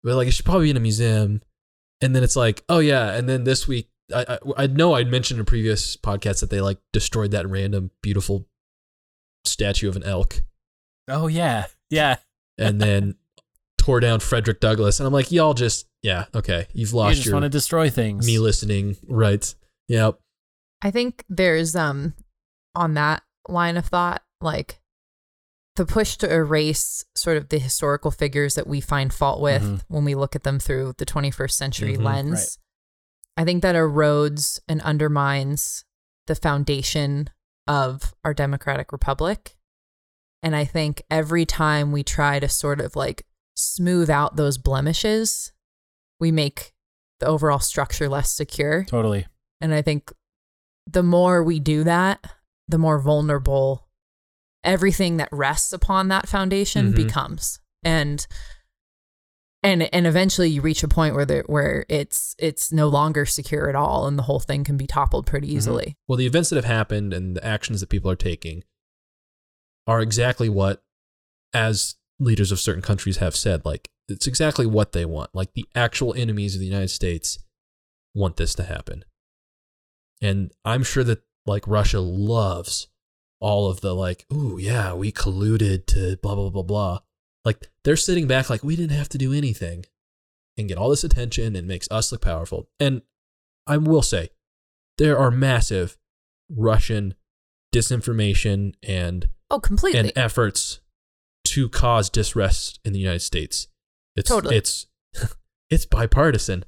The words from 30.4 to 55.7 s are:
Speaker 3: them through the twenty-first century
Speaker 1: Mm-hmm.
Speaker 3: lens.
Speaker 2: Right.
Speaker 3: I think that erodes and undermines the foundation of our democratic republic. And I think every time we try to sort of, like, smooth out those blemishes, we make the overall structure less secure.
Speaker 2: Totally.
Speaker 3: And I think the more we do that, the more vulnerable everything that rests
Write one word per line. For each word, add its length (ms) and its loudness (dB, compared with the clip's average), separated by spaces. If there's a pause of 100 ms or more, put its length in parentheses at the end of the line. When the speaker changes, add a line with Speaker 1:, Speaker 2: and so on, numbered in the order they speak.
Speaker 3:
them 160 -2
through 400 -2
the 60 -6
twenty-first 520 -4
century 360 -4
Speaker 1:
Mm-hmm. 100 -2
Speaker 3:
lens. 560 -2 (800)
Speaker 2:
Right. 40 0
Speaker 3:
I 40 2
think 180 0
that 120 4
erodes 920 2
and 140 -2
undermines 1040 -2 (420)
the 80 0
foundation 960 -2 (340)
of 480 -2 (100)
our 120 -2
democratic 560 -4
republic. 640 -2 (880)
And 120 0
I 100 0
think 440 -4
every 360 0
time 460 0
we 120 -2
try 360 0
to 80 -2
sort 320 -2
of, 160 -6
like, 300 -6 (300)
smooth 540 0
out 260 2
those 240 0
blemishes, 920 0 (680)
we 120 2
make 420 -2 (460)
the 60 -2
overall 340 2
structure 480 -2
less 240 0
secure. 540 -2
Speaker 2:
Totally. 400 0 (360)
Speaker 3:
And 120 0
I 80 2
think 320 -2 (760)
the 160 2
more 400 4
we 160 0
do 240 0
that, 420 2 (440)
the 80 2
more 220 4
vulnerable 880 0 (760)
everything 540 2
that 160 -2
rests 400 -2